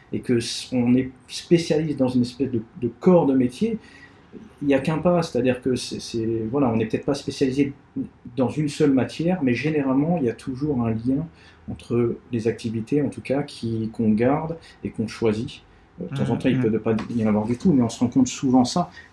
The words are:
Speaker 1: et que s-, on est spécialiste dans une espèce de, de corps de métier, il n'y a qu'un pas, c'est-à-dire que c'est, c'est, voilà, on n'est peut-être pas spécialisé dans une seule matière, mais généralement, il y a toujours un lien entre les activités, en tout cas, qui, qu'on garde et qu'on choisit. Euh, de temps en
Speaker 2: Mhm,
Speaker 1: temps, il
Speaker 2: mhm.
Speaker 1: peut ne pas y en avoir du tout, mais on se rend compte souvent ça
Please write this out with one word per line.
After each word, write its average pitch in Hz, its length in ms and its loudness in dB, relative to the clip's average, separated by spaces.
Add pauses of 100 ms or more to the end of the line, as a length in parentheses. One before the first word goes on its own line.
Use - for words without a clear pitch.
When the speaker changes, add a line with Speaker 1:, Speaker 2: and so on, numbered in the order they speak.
(140)
Speaker 1:
et 110 80 -2
que 123 160 0
s-, - 340 -6
on 123 240 4
est 127 140 2 (180)
spécialiste 156 720 0
dans 131 80 4
une 123 140 2
espèce 120 280 -2
de, 117 120 -2 (200)
de 120 60 -2 (120)
corps 175 260 6
de 139 80 2
métier, 135 440 0 (840)
il 147 60 -4
n'y 139 60 4
a 135 60 4
qu'un 151 200 -2
pas, 175 240 2
c'est-à-dire 123 380 0
que 127 140 0
c'est, 110 240 -6
c'est, 113 260 -6 (260)
voilà, 135 180 0
on 113 80 0
n'est 113 80 0
peut-être - 200 -4
pas 139 100 0
spécialisé 139 580 -2 (640)
dans 123 120 2
une 143 200 -2
seule 147 220 2
matière, 156 520 0
mais 123 100 4
généralement, 147 640 0
il 139 80 0
y 113 40 2
a 110 40 -2
toujours 131 520 -4
un 113 60 0
lien 131 360 -2 (420)
entre 117 480 -2 (140)
les 113 160 -2
activités, 113 540 -2
en 135 80 0
tout - 120 -10
cas, 135 200 -2
qui, 113 500 -6
qu'on 110 200 0
garde 147 460 2 (260)
et 101 80 -6
qu'on 113 160 -4
choisit. 113 560 -2 (360)
Euh, 180 120 -10
de 135 40 -8
temps 139 140 -2
en 117 60 0
Speaker 2:
Mhm, - 40 -2
Speaker 1:
temps, 131 100 0
il 127 80 4
Speaker 2:
mhm. 127 60 0
Speaker 1:
peut 110 60 2
ne 110 80 0
pas 110 180 0 (200)
y 113 100 0
en - 20 2
avoir 107 180 2
du 117 120 -2
tout, 185 160 4
mais 127 80 4
on 117 80 2
se - 100 -10
rend 123 80 2
compte 127 200 4
souvent 131 360 2
ça 175 280 -2 (220)